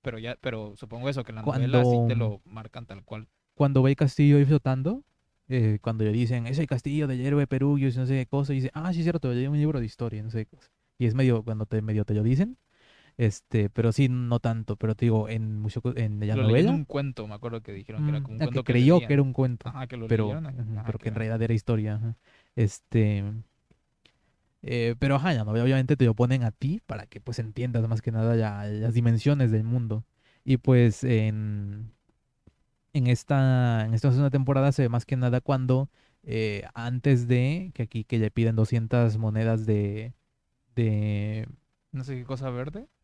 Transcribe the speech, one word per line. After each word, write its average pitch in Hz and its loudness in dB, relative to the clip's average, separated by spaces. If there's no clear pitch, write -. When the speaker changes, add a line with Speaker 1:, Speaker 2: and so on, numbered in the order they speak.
Speaker 1:
Pero 113 -10
ya, 117 -12
pero 110 -10
supongo 120 -10
eso, 131 -6
que - -12
en 110 -12
la 110 -12
novela 127 2
sí 120 4
te 117 2
Speaker 2:
Cuando - -
Speaker 1:
lo 110 -2
marcan 113 -16
tal 98 -16
cual. 107 -14
Speaker 2:
cuando 139 2
ve 131 4
el 139 2
castillo 143 6
ahí 143 6
flotando, 143 0
eh, 110 2
cuando 110 -2
le 107 0
dicen, 117 0
"Es 135 -4
el 156 0
castillo 143 -2
del 127 -4
héroe 139 2
Perugio", 135 2
y 123 0
no 127 -2
sé 135 0
qué 127 -2
cosa, 139 -2
y 135 -2
dice, 131 -2
"Ah, 170 -4
sí, 165 -2
cierto, 160 -2
leí 123 -2
un 147 0
libro 147 0
de 117 -4
historia", 107 -8
no 110 -10
sé 110 -6
qué - -20
cosa. - -20
Y 120 2
es 110 2
medio, 123 2
cuando 107 -6
te, 110 -2
medio 107 -2
te 107 -2
lo 107 0
dicen, 151 0
este, 107 0
pero 113 0
sí, 135 2
no 120 -2
tanto, 113 -4
pero 110 -2
te 120 -2
digo, 110 2
en 110 -6
Mushoku, 110 -6
en 107 -4
la 107 0
Speaker 1:
Lo 107 0
leí 110 6
en 175 4
Speaker 2:
novela, - 4
Speaker 1:
un 160 0
cuento, 139 -6
me 107 -12
acuerdo 113 -10
que 113 -16
dijeron 107 -8
que 147 -2
era 147 -4
Speaker 2:
mm, 139 -8
Speaker 1:
como 110 -12
un 143 -4
Speaker 2:
ah, - 0
que - -2
Speaker 1:
cuento 123 -4
que 127 -2
Speaker 2:
creyó 123 6
Speaker 1:
leían. 151 2
Speaker 2:
que 143 2
era 139 4
un 131 0
cuento, 123 -2
Speaker 1:
Ajá, 131 -10
que 123 -14
lo 113 -10
Speaker 2:
pero, 110 2
Speaker 1:
leyeron, 156 -6
Speaker 2:
ujú, 117 -8
Speaker 1:
ajá, 107 -8
Speaker 2:
pero 104 -6
que - -6
en 110 -4
Speaker 1:
que 110 -4
Speaker 2:
realidad 113 -2
era 113 2
historia, 107 0
ajá. 113 -4
Este, 104 0
eh, 120 -2
pero, 139 2
ajá, 160 0
en 127 0
la 107 -2
novela 110 0
obviamente 131 2
te 127 4
lo 113 4
ponen 123 2
a 110 0
ti 160 -4
para 107 -10
que, - -18
pues, - -8
entiendas 117 -2
más 113 -2
que 117 -4
nada 113 2
ya 104 -2
las 107 -4
dimensiones 117 4
del 110 2
mundo. 113 -2
Y, 131 2
pues, 120 4
en, 107 -2
en 131 2
esta, 123 2
en 113 0
esta 131 2
segunda 135 4
temporada 135 2
se 139 2
ve 120 2
más 120 -2
que 135 -2
nada 123 0
cuando, 131 0
eh, 110 -4
antes 120 0
de 143 0
que - -8
aquí 107 -8
que 120 -2
le 107 0
piden 113 0
doscientas 113 2
monedas 110 0
de, 107 -2
de 107 -2
Speaker 1:
No 131 -8
sé 135 -10
qué 123 -10
cosa 131 -8
verde. 151 -10